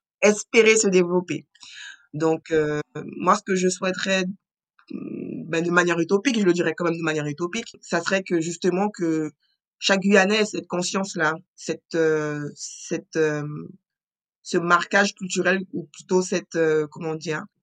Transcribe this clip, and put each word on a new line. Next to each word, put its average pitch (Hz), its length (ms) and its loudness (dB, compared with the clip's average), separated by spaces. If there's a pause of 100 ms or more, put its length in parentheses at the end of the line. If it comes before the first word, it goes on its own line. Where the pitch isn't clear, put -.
(220)
espérer 220 560 6
se 208 100 2
développer. 180 600 2 (640)
Donc, 160 380 0
euh, 151 280 2 (380)
moi, 185 180 2
ce 202 60 -4
que 196 140 -2
je 185 140 2
souhaiterais, 190 560 -2 (640)
mm, - 580 -10
ben, 165 140 -2
de 175 80 -2
manière 175 280 2
utopique, 202 400 0
je 202 60 2
le 175 80 6
dirais 165 240 0
quand 175 80 -2
même 170 120 0
de 165 60 -8
manière 156 220 -2
utopique, 175 560 -6
ça 170 200 -2
serait 190 220 -2
que 175 160 0
justement 175 500 0
que 160 420 -2 (480)
chaque 196 220 2
Guyanais 202 400 6
ait 208 40 2
cette - 220 -6
conscience-là, 180 680 -2 (220)
cette, - 400 -8
euh, 151 600 0
cette, - 600 -10
euh, 151 320 0 (960)
ce - 140 -2
marquage 175 580 2
culturel, 185 460 -2 (120)
ou 170 180 -8
plutôt - 300 -2
cette, 185 340 -4
euh, 156 360 2
comment 160 240 -6
dire, 156 280 -6 (200)